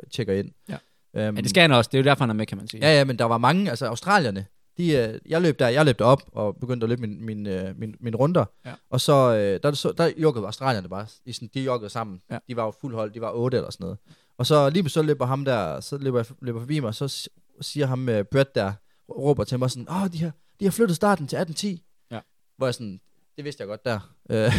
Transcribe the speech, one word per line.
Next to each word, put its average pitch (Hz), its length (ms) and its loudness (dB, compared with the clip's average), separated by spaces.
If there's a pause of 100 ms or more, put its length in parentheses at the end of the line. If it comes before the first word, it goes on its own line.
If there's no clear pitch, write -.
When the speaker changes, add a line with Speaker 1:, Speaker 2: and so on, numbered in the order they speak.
(100)
Speaker 1:
tjekker 98 220 -2
ind." 98 180 -2 (180)
Speaker 2:
Ja. - 80 -8 (380)
Speaker 1:
Øhm, 107 180 -2
Speaker 2:
Men 113 100 -4
det 127 60 0
skal 180 120 4
han 165 100 8
også. 120 200 6
Det 135 60 2
er 135 40 6
jo 131 40 2
derfor, 139 180 4
han 123 60 2
er 110 40 -2
med, 107 120 -2
kan 101 120 -8
man 98 100 -14
sige. 113 200 -4
Speaker 1:
Ja, 156 100 8
ja, 139 60 6
men 131 160 -2
der 120 60 2
var 117 120 2
mange, 165 320 2
altså 120 160 -4
australierne, 117 600 0 (320)
de, 175 180 0
øh, 113 300 0
jeg 165 160 0
løb 160 180 2
der, 131 80 4
jeg 135 180 4
løb 131 140 4
derop 113 320 6
og 107 260 -4
begyndte 120 280 -4
at 110 40 0
løbe 123 120 -2
min, 107 240 -8
min, 107 220 -8
øh, 95 320 -6
min, 107 200 -10
min 113 160 -6
runder. 139 300 4 (200)
Speaker 2:
Ja. 127 80 -14 (160)
Speaker 1:
Og 127 120 0
så, 131 340 6
øh, 101 280 2
der, 147 80 2
så, 147 200 -4
der 165 260 0
joggede 139 280 0
australierne 107 440 -4
bare 95 160 -8 (200)
i 120 80 -12
sådan, 110 200 -12
de 135 100 -4
joggede 123 260 -2
sammen. 104 320 -8 (100)
Speaker 2:
Ja. 117 60 -6 (100)
Speaker 1:
De 120 80 -10
var 113 100 -2
jo 107 160 -4
fuld 127 140 -8
hold, 107 160 -4
de 113 100 -14
var 110 140 -6
otte 123 220 0
eller - 120 -4
sådan - 160 -14
noget. 90 120 -8 (400)
Og 127 80 -2
så 143 240 6
lige 180 140 2
pludselig 156 200 0
så 151 40 -2
løber 135 180 0
ham 135 200 -2
der, 95 340 0
så - 180 -10
løber 135 220 -2
jeg, 117 60 0 (160)
løber 120 180 -6
forbi 139 200 -4
mig, 110 160 -4
så 139 120 -4
s-, - 200 -10 (340)
siger 147 240 -2
ham, 127 240 -2
øh, 107 160 2
Brett 131 300 0
der, 101 180 0 (360)
råber 135 340 0
til 123 160 -4
mig 127 120 0
sådan, 120 180 -10
"Åh, 190 240 -2
de 170 100 -12
har, 165 80 -4 (280)
de 202 60 0
har 196 60 2
flyttet 208 240 2
starten 185 320 2
til - 80 -6
atten 160 200 -4
ti." 190 280 -6 (280)
Speaker 2:
Ja. 113 80 -8 (380)
Speaker 1:
Hvor 131 100 -2
jeg 120 60 0
sådan, 98 260 -12 (380)
"Det 143 80 -12
vidste 143 160 -10
jeg 101 60 -10
godt 104 180 -10
der." 101 140 -2 (160)
<laughs> - 160 -16
Øh, 110 280 4